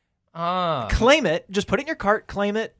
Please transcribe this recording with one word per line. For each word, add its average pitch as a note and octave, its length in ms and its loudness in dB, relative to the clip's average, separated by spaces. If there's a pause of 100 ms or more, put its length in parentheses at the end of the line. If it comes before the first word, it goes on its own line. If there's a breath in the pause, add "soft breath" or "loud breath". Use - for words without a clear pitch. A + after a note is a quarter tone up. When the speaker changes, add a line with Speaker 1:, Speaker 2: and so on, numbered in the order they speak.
(340)
Speaker 1:
Ah. E3 580 -2
Speaker 2:
claim C4 360 4
it, D#3+ 240 -2
just F#3+ 160 -2
put G3+ 120 0
in C#4 60 -8
your D#4+ 100 -6
cart, G#3 300 0
claim G3+ 320 -2
it. A3 220 -6